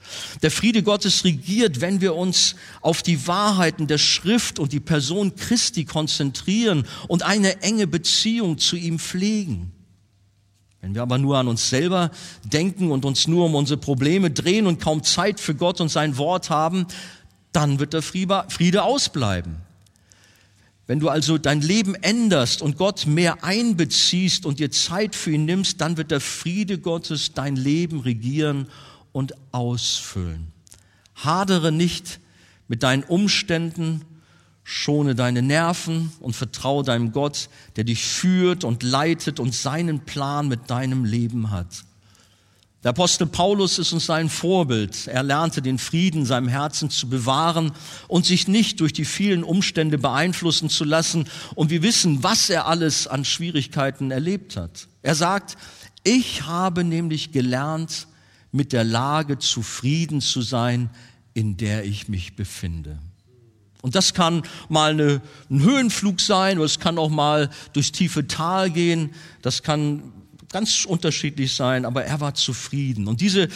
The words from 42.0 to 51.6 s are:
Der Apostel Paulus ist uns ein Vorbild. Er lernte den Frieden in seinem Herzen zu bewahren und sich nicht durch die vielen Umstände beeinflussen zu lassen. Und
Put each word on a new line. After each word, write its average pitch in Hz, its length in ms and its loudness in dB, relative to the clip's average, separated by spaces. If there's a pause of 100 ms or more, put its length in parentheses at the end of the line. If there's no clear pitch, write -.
Der 120 60 2
Apostel 170 380 2
Paulus 190 500 2
ist 170 160 -2
uns 165 160 -2
ein 160 180 0
Vorbild. 143 800 0
Er 127 160 -2
lernte 151 400 0
den 131 160 -2
Frieden 165 440 0
in 135 40 0
seinem 123 220 0
Herzen 143 420 -4
zu - 200 -4
bewahren 147 640 0 (340)
und 175 180 2
sich 185 220 2
nicht 208 320 2
durch 156 120 2
die 156 140 -4
vielen 190 380 0
Umstände 160 560 0
beeinflussen 151 680 0
zu - 160 -2
lassen. 160 420 2 (280)
Und 185 160 2